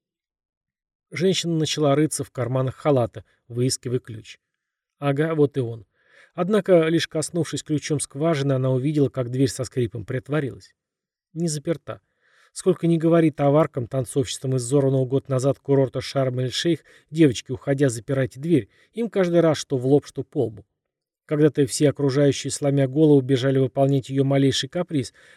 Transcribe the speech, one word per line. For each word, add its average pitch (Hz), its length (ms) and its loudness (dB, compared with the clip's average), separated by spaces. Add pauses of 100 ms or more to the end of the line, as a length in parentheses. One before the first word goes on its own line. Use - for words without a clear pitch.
(1120)
Женщина 170 460 -2
начала 151 380 0
рыться 151 280 0
в - 80 -14
карманах 127 440 -4
халата, 123 500 -2 (240)
выискивая 123 520 -4
ключ. - 380 -18 (600)
Ага, 143 360 -2
вот 147 220 0
и 139 40 -2
он. 113 260 -8 (480)
Однако, 180 540 2
лишь 165 200 0
коснувшись 160 540 -4
ключом 151 360 -2
скважины, 139 540 -2
она 131 180 0
увидела, 139 380 0
как 123 220 -6
дверь 127 180 2
со 123 160 -8
скрипом 117 400 -6
приотворилась. 127 720 -8 (580)
Не 165 160 -4
заперта. 151 540 -6 (500)
Сколько - 340 0
ни 170 100 2
говори 165 340 4
товаркам, 143 560 2
танцовщицам 131 720 -4
из 123 80 -4
взорванного 135 400 2
год 131 240 -2
назад 131 300 0
курорта 135 420 0
Шарм-эль-Шейх, 131 840 -4 (260)
девочки, 147 420 2
уходя, 139 380 0
запирайте 127 500 -4
дверь, 147 300 0 (240)
им 226 160 -4
каждый 175 300 2
раз 160 180 2
что - 180 -4
в 123 100 -4
лоб, 139 200 4
что - 180 -10
по 131 220 -2
лбу. 110 180 -10 (640)
Когда-то 147 400 2
все 147 240 2
окружающие, 139 600 0
сломя 139 380 0
голову, 147 320 6
бежали 135 380 0
выполнять 139 500 0
ее 135 160 0
малейший 135 460 0
каприз, 170 420 -4 (240)